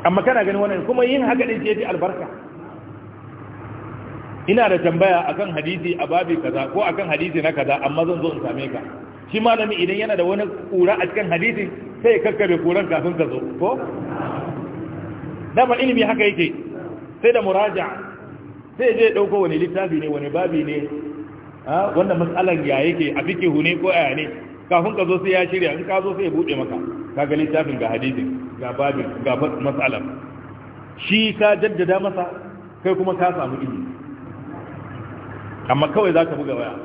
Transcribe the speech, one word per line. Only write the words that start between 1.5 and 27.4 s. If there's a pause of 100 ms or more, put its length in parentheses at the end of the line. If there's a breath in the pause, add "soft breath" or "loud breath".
ce
ya
fi
albarka. (2250)
Ina
da
tambaya
akan
hadisi
a
babi
kaza
ko
akan
hadisi
na
kaza,
amma
zan
zo
in
same
ka. (500)
Shi
malami
idan
yana
da
wani (260)
kura
a
cikin
hadisi, (340)
sai
ya
kakkabe
kuran
kafin
ka
zo, (200)
ko? (1800)
Dama
ilimi
haka
yake, (720)
sai
da
muraja, (960)
sai
je
ɗauko
wani
littafi
ne,
wani
babi
ne, (760)
ha,
wannan
matsalar
ya
yake,
a
fikihu
ne
ko
aya
ne, (400)
kafin
ka
zo
sai
ya
shirya,
in
ka
zo
sai
ya
buɗe
maka, (400)
ka
ga
littafin,